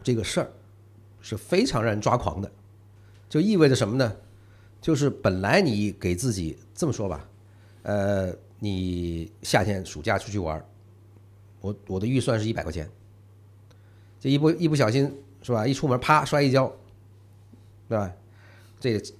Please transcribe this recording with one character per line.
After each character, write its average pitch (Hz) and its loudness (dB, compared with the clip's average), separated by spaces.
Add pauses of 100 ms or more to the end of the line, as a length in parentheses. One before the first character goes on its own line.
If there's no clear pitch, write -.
这 123 0
个 110 0
事 - -4
儿 - -6 (680)
是 - -10
非 180 0
常 135 0
让 113 2
人 104 -2
抓 113 2
狂 87 -4
的。 - -8 (760)
就 151 0
意 208 2
味 156 8
着 131 6
什 113 2
么 113 -2
呢？ 120 0 (680)
就 160 2
是 139 2
本 95 0
来 127 4
你 104 0
给 90 -2
自 123 0
己， 85 -4 (160)
这 180 -2
么 131 0
说 101 -6
吧， 76 -8 (580)
呃， 101 -2 (240)
你 90 -4 (120)
夏 - 2
天 98 -2
暑 - -12
假 101 -2
出 - -10
去 104 -4
玩 80 -4
儿， 78 -12 (920)
我， 101 -6 (120)
我 95 -4
的 101 -2
预 127 2
算 120 0
是 107 -2
一 113 0
百 - -4
块 82 -6
钱， 78 -6 (1300)
这 135 -2
一 143 4
不， 151 4
一 165 0
不 151 2
小 117 4
心 139 2 (320)
是 123 -6
吧？ 110 0
一 139 2
出 139 -2
门 127 2
啪 151 4
摔 143 2
一 139 4
跤， 131 2 (1160)
对 113 0
吧？ 98 -2 (680)
这 123 0
里 - -6